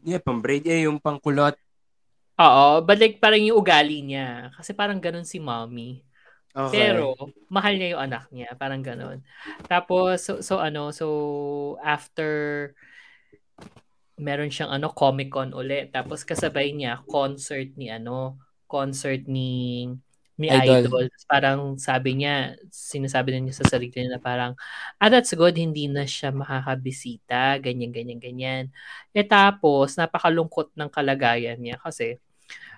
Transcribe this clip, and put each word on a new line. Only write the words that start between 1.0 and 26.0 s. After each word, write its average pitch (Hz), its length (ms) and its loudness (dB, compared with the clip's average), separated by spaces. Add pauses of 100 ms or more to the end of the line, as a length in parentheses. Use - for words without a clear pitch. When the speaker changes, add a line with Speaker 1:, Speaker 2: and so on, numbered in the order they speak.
Speaker 2:
Oo, 143 400 10
but, 196 160 6
like, 220 240 4
parang 214 240 6
yung 220 160 6
ugali 151 400 4
niya. 131 560 -8
Kasi 185 160 -12
parang 202 240 -4
ganun 175 240 -6
si 170 160 -12
mommy. 120 640 -10 (480)
Speaker 1:
Okay. 135 240 -6 (160)
Speaker 2:
Pero, 151 240 0 (320)
mahal 196 320 0
niya 180 160 -4
yung 139 160 -4
anak 123 240 -8
niya. 123 240 -14
Parang 135 240 -6
ganun. 135 400 -12 (480)
Tapos, 180 500 2
so, 196 220 -8
so, 190 160 -2
ano, 151 320 -4
so, 156 160 -8 (720)
after, 147 960 -4 (1400)
meron 143 320 -6
siyang, 151 240 -8
ano, 147 160 -2
Comic-Con 135 640 0
ulit. 139 400 -6
Tapos, 131 320 -6
kasabay 147 480 -2
niya, 127 320 -6
concert 139 720 -4
ni, 131 100 -12
ano, 127 540 -10 (240)
concert 135 640 -4
ni, 127 560 -4 (500)
ni 156 120 -4
Speaker 1:
Idol. 131 400 6
Speaker 2:
Idol. 127 180 0 (220)
Parang 139 480 2
sabi 131 400 -2
niya, 139 400 -2 (120)
sinasabi 135 680 -4
na 127 80 -4
niya 131 160 -8
sa 135 80 0
sarili 123 240 -2
niya 127 240 -6
na 123 80 -10
parang, 123 320 -4 (400)
"Ah, 214 160 6
that's 247 240 4
good, 170 200 6
hindi 156 320 -2
na 143 200 -4